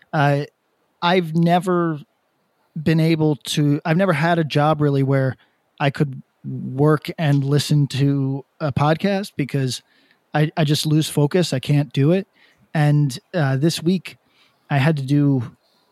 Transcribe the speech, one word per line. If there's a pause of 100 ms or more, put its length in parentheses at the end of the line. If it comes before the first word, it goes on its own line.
(120)
uh, (580)
I've
never (800)
been
able
to,
I've
never
had
a
job
really
where (440)
I
could (220)
work
and
listen
to (160)
a
podcast
because (520)
I,
I
just
lose
focus.
I
can't
do
it. (480)
And, (140)
uh,
this
week (520)
I
had
to
do, (360)